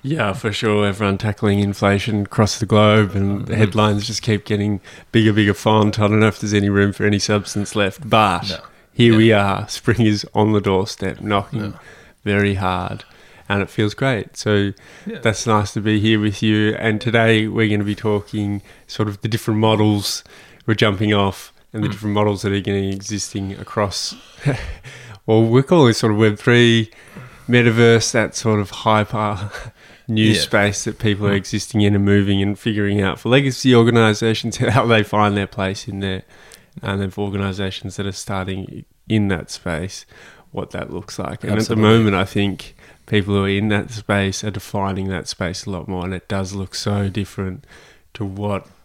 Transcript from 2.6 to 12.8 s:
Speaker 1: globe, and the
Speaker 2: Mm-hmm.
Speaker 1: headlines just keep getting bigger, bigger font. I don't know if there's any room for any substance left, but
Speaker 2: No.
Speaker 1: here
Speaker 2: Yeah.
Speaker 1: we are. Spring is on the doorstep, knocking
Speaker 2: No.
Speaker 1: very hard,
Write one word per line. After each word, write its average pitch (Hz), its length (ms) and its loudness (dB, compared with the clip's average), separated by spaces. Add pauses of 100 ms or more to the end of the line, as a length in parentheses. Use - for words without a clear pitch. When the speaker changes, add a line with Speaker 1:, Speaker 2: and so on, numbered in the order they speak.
Speaker 1:
globe, 107 500 4
and 98 320 -2
the - 40 -6
Speaker 2:
Mm-hmm. 98 80 -2
Speaker 1:
headlines 104 480 2
just 107 140 -6
keep 104 240 -2
getting 104 340 -2 (320)
bigger, 110 220 4
bigger 104 200 4
font. 107 460 2
I 104 80 2
don't 107 140 4
know 107 60 4
if 104 120 -2
there's 104 140 -4
any 101 160 2
room 101 240 2
for 107 120 -4
any 104 140 2
substance 104 560 -4
left, 104 340 -2
but 101 400 2
Speaker 2:
No. 87 80 -8 (360)
Speaker 1:
here 117 180 6
Speaker 2:
Yeah. 110 60 6
Speaker 1:
we 113 160 6
are. 101 340 0
Spring 113 400 0
is 107 260 0
on 107 200 2
the 104 80 2
doorstep, 95 580 -2
knocking 101 420 -4
Speaker 2:
No. 104 120 -8 (500)
Speaker 1:
very 101 320 0
hard, 92 480 -4 (460)